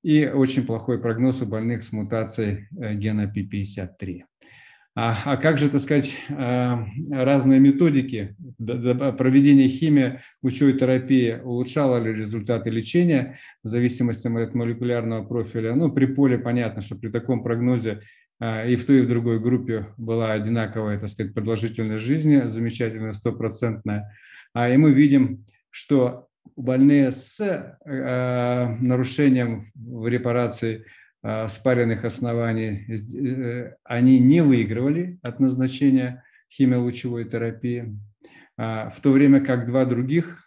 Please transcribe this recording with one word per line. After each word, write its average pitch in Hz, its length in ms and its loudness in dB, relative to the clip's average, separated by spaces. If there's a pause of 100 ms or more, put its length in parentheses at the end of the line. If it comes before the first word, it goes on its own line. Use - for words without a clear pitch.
и 151 220 4
очень 131 400 0
плохой 113 340 -4
прогноз 123 420 0
у 113 40 -4
больных 110 360 -4
с - 80 -18
мутацией, 107 800 -4 (100)
э, 110 160 -8
гена 104 320 -2
P 101 160 -6
пятьдесят 98 560 -10
три. 90 260 -10 (720)
А, 113 280 -2
а 139 120 -2
как 156 200 2
же, 143 140 2
так 143 100 0
сказать, 139 320 -2 (160)
э, 123 480 -2 (340)
разные 135 500 4
методики 135 760 2 (240)
д-, 113 160 -6
д-, 123 380 -2
проведения 135 560 6
химии, 131 500 2 (240)
лучевой 131 300 4
терапии 127 720 2
улучшало 127 540 -2
ли 113 140 -2
результаты 110 580 -4
лечения 135 680 0 (240)
в 110 60 -10
зависимости 120 580 -2
от 117 260 -4
молекулярного 117 720 -4
профиля? 113 520 -4
Ну, 151 160 0
при 135 140 2
поле 135 320 2
понятно, 117 440 -4
что 107 140 -12
при 110 120 -10
таком 117 360 -4
прогнозе, 117 560 -2 (400)
э, 113 320 -2
и - 20 4
в 120 100 -2
той, 139 140 6
и 127 40 6
в 117 60 2
другой 117 300 0
группе 117 480 -2 (100)
была 113 360 -2
одинаковая, 107 680 -4
так 107 100 -8
сказать, 101 260 -8
продолжительность 110 720 -4
жизни, 143 440 2
замечательная, 110 640 -6
стопроцентная. 107 1000 -6 (420)
А, 120 140 0
и 127 80 4
мы 147 160 6
видим, 135 520 4 (260)
что 127 560 -2 (300)
больные 135 560 4
с, - 280 -14
э, 127 1400 -4
нарушением 123 960 0
в 117 320 -10
репарации, 120 760 -2 (380)
э, 110 260 -6
спаренных 117 580 0
оснований, 113 840 -4
э, 123 840 -6 (100)
они 127 340 4
не 139 240 6
выигрывали 135 800 0
от 120 160 -10
назначения 131 840 0 (260)
химиолучевой 123 760 0
терапии, 117 680 -6 (600)
а, 113 320 -6
в - 140 -18
то 143 100 4
время 139 300 8
как 123 240 -2
два 123 180 2
других, 127 640 -2